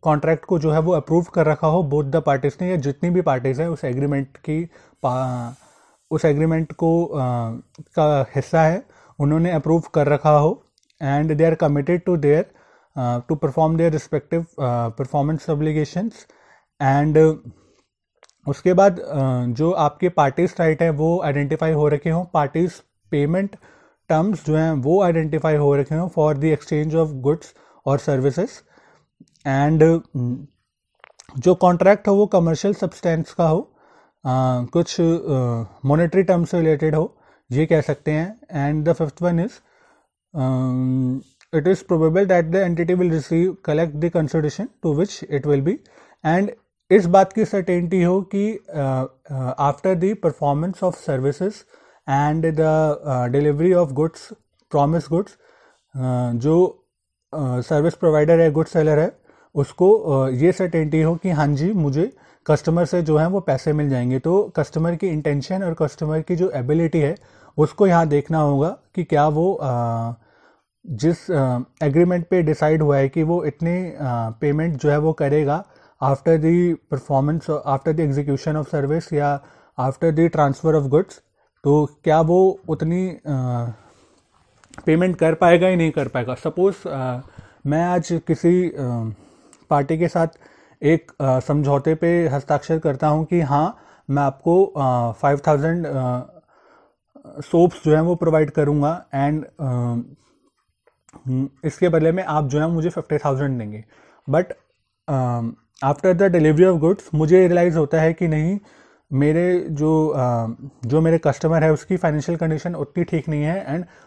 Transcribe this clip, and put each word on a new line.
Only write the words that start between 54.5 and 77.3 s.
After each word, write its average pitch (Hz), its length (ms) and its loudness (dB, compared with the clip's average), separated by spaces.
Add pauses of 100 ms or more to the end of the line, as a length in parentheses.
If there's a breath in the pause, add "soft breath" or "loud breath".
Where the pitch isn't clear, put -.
promise 151 240 2
goods, 160 220 -2
uh, - 1120 -6
जो, 156 520 0 (480)
uh, 127 280 -4
सर्विस 160 320 0
प्रोवाइडर 160 460 4
है, 160 100 4
गुड 156 160 0
सेलर 156 320 0
है, 180 200 -2 (360 soft breath)
उसको, 190 540 2
uh, 135 260 0
ये 156 180 2
सर्टेनिटी 160 500 0
हो 165 140 0
कि 185 140 -4
हाँ 151 180 0
जी, 147 240 0
मुझे 160 440 -2 (300 soft breath)
कस्टमर 165 380 2
से 175 180 -2
जो 151 140 2
है 156 120 2
वो 190 120 -2
पैसे 147 320 -2
मिल 147 180 0
जाएंगे। 127 280 0
तो 185 380 0
कस्टमर 165 400 -2
की 190 120 -4
इंटेंशन 151 540 -4
और 170 120 -4
कस्टमर 156 460 -4
की 175 160 -4
जो 180 140 0
एबिलिटी 151 480 0
है, 151 180 0 (420 soft breath)
उसको 156 280 2
यहाँ 170 200 4
देखना 147 320 0
होगा 147 380 2 (180)
कि 175 100 -4
क्या 151 240 2
वो, 165 340 0
uh, 117 520 -4 (720 soft breath)
जिस, 156 440 -4
uh, 131 320 0 (200)
एग्रीमेंट 170 460 0
पे 185 140 2
डिसाइड 156 400 0
हुआ 147 140 2
है 135 120 2
कि 160 140 -2
वो 165 220 0
इतने, 170 520 -4
uh, 117 440 -4
पेमेंट 151 360 -2
जो 147 140 0
है 147 80 2
वो 156 140 0
करेगा 147 520 -2 (400 soft breath)
after 151 360 2
the 170 360 2 (180)
performance, 143 560 -2